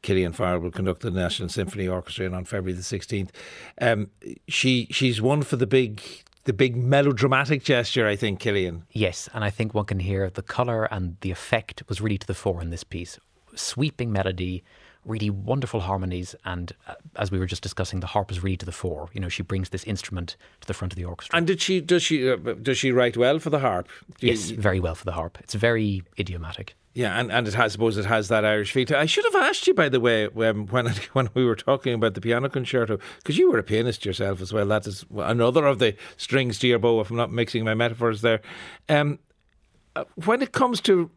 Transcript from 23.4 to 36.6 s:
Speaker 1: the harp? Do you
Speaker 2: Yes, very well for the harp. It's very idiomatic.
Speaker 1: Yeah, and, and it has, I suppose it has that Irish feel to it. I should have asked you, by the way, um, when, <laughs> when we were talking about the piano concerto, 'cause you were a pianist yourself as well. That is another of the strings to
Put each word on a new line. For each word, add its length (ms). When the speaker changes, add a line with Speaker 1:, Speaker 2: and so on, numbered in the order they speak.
Speaker 1:
the 100
harp? 280
Do 80
you 60
Speaker 2:
Yes, 180
very 280
well 140
for 120
the 60
harp. 300
It's 140
very 480
idiomatic. 560
Speaker 1:
Yeah, 260
and, 120
and 160
it 80
has, 80
I 60
suppose 280
it 80
has 220
that 180
Irish 280
feel 120
to 100
it. 40
I 80
should 260
have 100
asked 220
you, 80
by 160
the 100
way, 260
um, 420
when, 200
<laughs> 260
when 200
we 120
were 100
talking 400
about 180
the 80
piano 260
concerto, 520
'cause 140
you 120
were 80
a 60
pianist 420
yourself 340
as 140
well. 140
That 180
is 180
another 500
of 140
the 160
strings 420
to 80